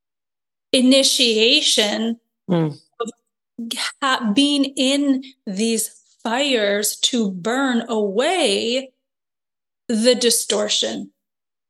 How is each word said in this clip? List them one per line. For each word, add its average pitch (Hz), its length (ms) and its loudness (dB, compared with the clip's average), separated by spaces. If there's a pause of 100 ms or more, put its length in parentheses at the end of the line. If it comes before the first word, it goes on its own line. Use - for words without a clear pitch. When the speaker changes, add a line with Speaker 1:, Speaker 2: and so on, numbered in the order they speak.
(720)
Speaker 1:
initiation 240 1500 2 (320)
Speaker 2:
Mm. 160 260 0 (220)
Speaker 1:
of 226 100 -6 (920)
ha-, 262 340 0
being 285 300 2 (100)
in 269 480 0 (240)
these 220 400 -2 (340)
fires 220 760 0
to 226 340 0
burn 233 560 -2
away 233 1040 -2 (960)
the 233 260 2
distortion, 214 1000 -2 (560)